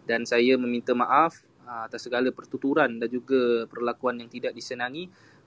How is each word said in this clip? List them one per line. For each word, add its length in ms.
Dan 180
saya 320
meminta 400
maaf, 460
uh, 240
atas 160
segala 240
pertuturan 720
dan 80
juga 560
perlakuan 480
yang 160
tidak 240
disenangi. 560